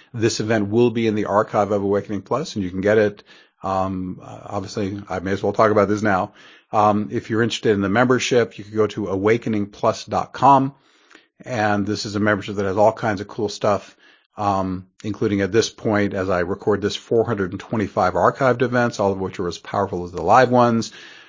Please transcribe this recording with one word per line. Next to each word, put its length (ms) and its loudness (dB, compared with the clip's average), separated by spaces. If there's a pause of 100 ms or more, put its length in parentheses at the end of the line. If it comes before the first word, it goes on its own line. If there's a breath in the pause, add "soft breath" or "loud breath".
(140 loud breath)
this 280 0
event 280 -2
will 200 4
be 180 0
in 80 0
the 100 -2
archive 460 2
of 120 0
Awakening 400 -2
Plus, 320 -6
and 80 -2
you 60 -4
can 120 -6
get 160 4
it. 260 0 (400 soft breath)
Um, 580 -4
uh, 240 -18
obviously, 640 -6
I 100 -6
may 120 -4
as 120 -2
well 100 0
talk 180 4
about 160 6
this 140 -2
now. 320 0 (380 loud breath)
Um, 400 2
if 180 -6
you're 140 0
interested 280 0
in 100 0
the 80 0
membership, 680 2
you 80 -16
can 100 -16
go 120 2
to 200 -6
awakening 600 0
plus 380 -2
dot 280 -4
com. 420 4 (720 soft breath)
And 400 0
this 200 -4
is 120 -6
a 20 -2
membership 360 0
that 100 -4
has 100 -4
all 160 4
kinds 300 -4
of 80 -10
cool 180 -6
stuff, 480 -4 (400 soft breath)
um, 520 -4 (140)
including 380 -2
at 140 -2
this 160 2
point, 440 -2
as 160 -4
I 100 0
record 420 -2
this, 160 -2
four 260 0
hundred 280 -2
and 100 -10
twenty-five 540 -2
archived 480 2
events, 360 0
all 140 2
of 80 -6
which 180 -6
are 80 -4
as 120 -8
powerful 440 -4
as 80 -12
the 100 -8
live 280 6
ones. 420 2 (380 loud breath)